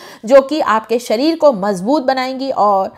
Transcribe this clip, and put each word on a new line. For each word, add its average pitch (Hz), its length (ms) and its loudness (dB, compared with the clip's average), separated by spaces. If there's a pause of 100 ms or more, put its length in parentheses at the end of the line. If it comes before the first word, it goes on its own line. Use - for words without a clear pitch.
(240)
जो 262 180 6
कि 294 180 -4
आपके 220 380 0
शरीर 262 380 -2
को 302 160 4
मजबूत 208 500 -2
बनाएंगी 262 480 -4
और 196 480 0